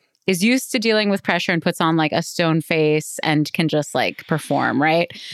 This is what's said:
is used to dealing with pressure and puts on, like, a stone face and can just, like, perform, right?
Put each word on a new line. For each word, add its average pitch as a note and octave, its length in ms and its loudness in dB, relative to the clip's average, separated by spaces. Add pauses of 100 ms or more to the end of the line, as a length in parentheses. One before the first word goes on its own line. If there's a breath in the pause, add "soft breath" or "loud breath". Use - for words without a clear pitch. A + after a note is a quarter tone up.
(280)
is F#3 160 2
used B3 260 2
to B3+ 80 0
dealing G#3+ 320 2
with G3 140 -2
pressure F3 260 0
and E3+ 100 0
puts E3+ 200 -2
on, E3 160 2
like, D#3 160 2
a E3 100 0
stone E3 380 0
face D#3 640 0
and D3+ 280 0
can E3 140 0
just, D3 260 -2
like, A#2 360 -2
perform, C3 520 -2
right? E3 300 2 (240 loud breath)